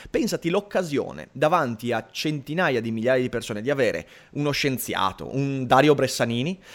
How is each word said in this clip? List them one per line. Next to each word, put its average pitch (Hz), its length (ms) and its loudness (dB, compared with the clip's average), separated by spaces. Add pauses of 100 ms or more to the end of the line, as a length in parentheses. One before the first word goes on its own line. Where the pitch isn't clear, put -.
(100)
Pensati 180 380 0
l'occasione 160 840 -2
davanti 127 600 0
a 113 180 -2
centinaia 151 720 -2
di 113 100 -4
migliaia 120 300 2
di 123 80 0
persone 113 320 -6
di 120 100 -2
avere 104 360 0 (260)
uno 143 180 -2
scienziato, 127 840 -2
un 135 320 -2
Dario 139 280 8
Bressanini, 131 640 0 (160)